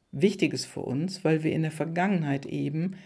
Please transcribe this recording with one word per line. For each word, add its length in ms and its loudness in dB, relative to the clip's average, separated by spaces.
Wichtiges 520 2
für 160 -10
uns, 440 -4
weil 180 4
wir 100 2
in 100 0
der 100 -2
Vergangenheit 720 0
eben 600 -2